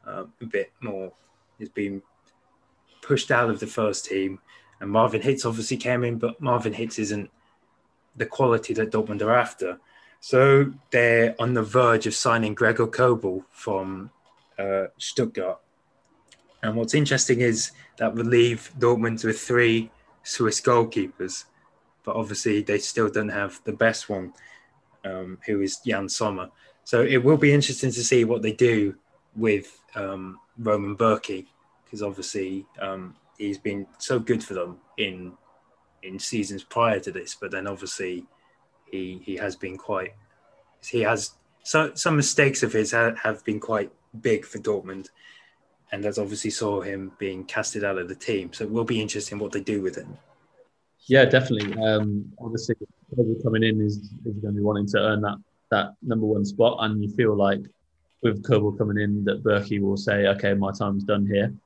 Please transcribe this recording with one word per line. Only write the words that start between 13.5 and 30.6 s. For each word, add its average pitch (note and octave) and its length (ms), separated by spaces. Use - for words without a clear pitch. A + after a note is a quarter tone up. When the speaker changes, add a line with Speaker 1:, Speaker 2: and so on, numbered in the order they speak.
Speaker 1:
from, F#2+ 580
uh, G2 280
Stuttgart. - 600
And A2 120
what's A2+ 200
interesting C3+ 460
is A2+ 300
that A2+ 180
would A#2 100
leave A#2+ 540
Dortmund A2+ 440
with A2 160
three A2+ 520
Swiss - 360
goalkeepers, A2+ 840
but G#2+ 120
obviously G#2 460
they G2+ 180
still G#2+ 300
don't G#2+ 200
have G2+ 360
the G#2 80
best - 360
one, F#2 240
um, F#2 420
who G2+ 160
is G2 240
Jan G2 240
Sommer. G2 400
So A#2+ 200
it B2+ 200
will D3 140
be C#3+ 160
interesting C3+ 380
to A#2+ 120
see A#2+ 220
what A2+ 160
they A2 100
do G#2+ 440
with, G#2+ 440
um, F#2+ 440
Roman G#2 380